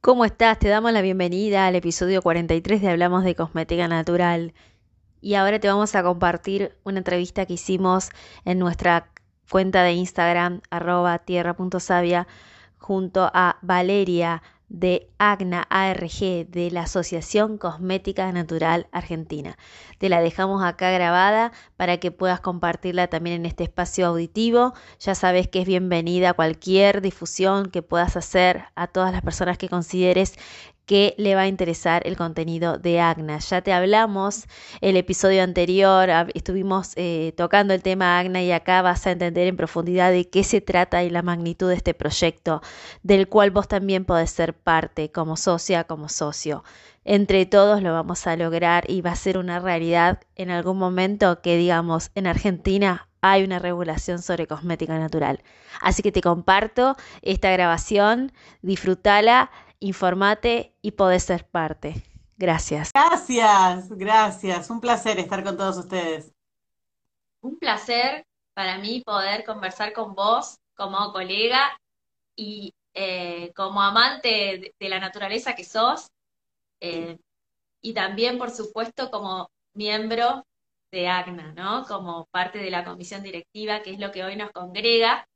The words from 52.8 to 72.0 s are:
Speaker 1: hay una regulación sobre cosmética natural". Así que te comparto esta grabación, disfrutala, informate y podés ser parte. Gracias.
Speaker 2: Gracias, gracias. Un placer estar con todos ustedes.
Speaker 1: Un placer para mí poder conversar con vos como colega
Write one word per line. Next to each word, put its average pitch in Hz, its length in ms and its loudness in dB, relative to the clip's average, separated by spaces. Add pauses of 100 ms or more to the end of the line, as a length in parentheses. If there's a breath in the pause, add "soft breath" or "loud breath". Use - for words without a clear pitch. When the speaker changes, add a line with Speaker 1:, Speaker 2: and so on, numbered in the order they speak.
Speaker 1:
hay 190 200 6
una 190 160 -2
regulación 175 600 -4
sobre 170 260 -4
cosmética 160 520 -4
natural". 156 440 -4 (380 loud breath)
Así 190 220 0
que 202 100 0
te 185 80 0
comparto 202 760 2 (280 loud breath)
esta 190 280 0
grabación, 202 840 2 (280 soft breath)
disfrutala, 208 920 4 (300 loud breath)
informate 196 1000 0
y 208 120 -6
podés 185 320 2
ser 175 220 -4
parte. 160 560 -6 (360)
Gracias. 160 560 -2
Speaker 2:
Gracias, 226 960 4
gracias. 196 800 0
Un 226 100 -8
placer 226 380 0
estar 185 260 -6
con 185 140 -6
todos 190 180 -4
ustedes. 170 560 -8 (1080)
Speaker 1:
Un 285 160 -12
placer 247 680 -2 (300)
para 185 240 -6
mí 220 260 -8
poder 208 400 -4
conversar 208 480 -8
con 208 220 -10
vos 214 420 -2 (180)
como 196 380 -6
colega 220 640 -2 (560)